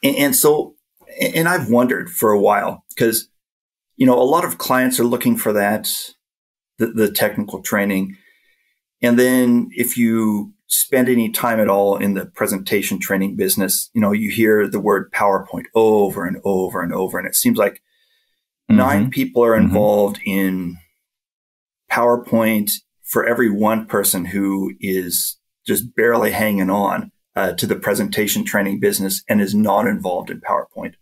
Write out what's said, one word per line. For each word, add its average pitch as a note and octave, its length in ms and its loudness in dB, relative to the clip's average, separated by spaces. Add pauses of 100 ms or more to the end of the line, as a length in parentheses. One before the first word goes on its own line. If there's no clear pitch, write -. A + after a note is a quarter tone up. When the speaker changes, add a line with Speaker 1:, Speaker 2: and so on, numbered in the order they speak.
Speaker 1:
And, C#3 120 0
and C#3 200 0
so, D3+ 400 2 (440)
and E3 300 0
I've E3 200 -2
wondered A#2+ 420 2
for A2 200 2
a G#2 80 4
while, G2+ 460 0 (120)
'cause, A2+ 300 0 (720)
you C3 80 4
know, C3 120 6
a B2 60 4
lot D#3+ 220 2
of - 140 -8
clients B2+ 420 0
are - 40 2
looking A#2+ 300 0
for A2+ 160 -2
that, G#2 400 0 (880)
the, A2+ 100 0
the A2 240 0
technical G2+ 500 -4
training. G2 540 -2 (840)
And A#2+ 180 4
then B2 560 2
if - 220 -4
you A2+ 560 0 (140)
spend - 420 0
any A#2+ 200 2
time A2+ 300 -2
at G#2+ 80 2
all G2+ 300 2
in G2+ 160 0
the F#2 120 -4
presentation G2+ 760 -4
training G2 360 -2
business, F#2+ 580 -2
you A#2 60 0
know, G#2 140 2
you G#2+ 180 -2
hear G#2+ 360 4
the G2+ 120 -4
word G2+ 320 0
PowerPoint F#2+ 540 -2 (100)
over G#2 500 2
and F#2 200 -6
over F#2 360 -2
and F2 120 -6
over. F#2 260 -4
And F#2 80 -8
it - 80 -6
seems A#2 220 2
like G#2 240 0 (880)
Speaker 2:
Mm-hmm. G#2+ 80 6
Speaker 1:
nine B2+ 320 2
people B2+ 340 0
are A#2 120 4
Speaker 2:
Mm-hmm. G#2 100 6
Speaker 1:
involved G#2 640 2
in F#2+ 500 -2 (1120)
PowerPoint A#2 800 0 (320)
for - 220 -2
every A#2 240 2
one G#2+ 360 0
person F#2+ 400 -2
who G2 540 -2
is F#2 580 -4 (280)
just A#2+ 300 -4
barely A2+ 360 2
hanging G2+ 380 0
on, G2 420 -2 (240)
uh, F#2 180 -2
to - 120 -6
the G#2 100 -2
presentation G#2 680 -2
training G2 360 -2
business G2 480 -2
and G#2+ 140 2
is G2 140 -2
not G#2 320 2
involved F#2 420 -4
in - 120 -12
PowerPoint. - 600 -6